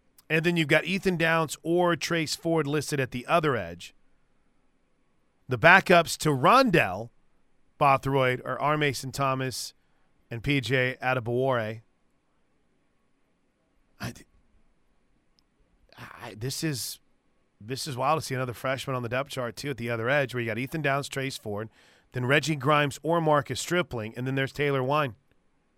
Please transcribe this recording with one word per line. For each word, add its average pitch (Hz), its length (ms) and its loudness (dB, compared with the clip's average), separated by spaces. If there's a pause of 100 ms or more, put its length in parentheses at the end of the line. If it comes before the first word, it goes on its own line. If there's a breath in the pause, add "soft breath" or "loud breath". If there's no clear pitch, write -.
(280)
And 156 160 2
then 175 120 2
you've 160 100 2
got 151 180 4
Ethan 185 320 0
Downs 165 460 0
or 170 320 2
Trace 160 400 -2
Ford 160 320 0
listed 147 320 -2
at 131 140 -2
the 123 140 -8
other 156 280 2
edge. 87 400 -8 (1500)
The 127 80 -2
backups 170 600 6
to 156 120 0
Rondell 143 800 4 (680)
Bothroyd 135 680 4
are 127 140 -6
R. 143 180 0
Mason 139 360 -2
Thomas 131 600 -4 (580)
and 117 120 -10
P 143 180 2
J 127 400 0
Adebawore. 120 840 -2 (2250)
I, 120 120 -10 (1800)
I, 117 400 -16
this 127 280 -6
is, 139 340 -4 (600)
this 120 260 -8
is 131 100 -8
wild 143 240 2
to - 60 -8
see 135 80 -6
another 127 180 -4
freshman 131 440 -4
on 123 60 -4
the 117 60 -4
depth 131 220 -4
chart, 120 260 -8
too, 143 140 -8
at 123 60 -6
the 117 140 -6
other 117 200 -2
edge, 139 240 0
where 123 60 -2
you 117 80 -2
got 110 100 -2
Ethan 139 240 -4
Downs, 139 260 0
Trace 135 300 -6
Ford, 107 320 -8 (420 soft breath)
then 123 140 -4
Reggie 147 300 2
Grimes 147 460 2
or 165 180 2
Marcus 147 400 0
Stripling, 127 560 -4
and 123 100 -6
then 131 80 -2
there's 135 180 -2
Taylor 143 300 0
Wine. 139 320 0 (640)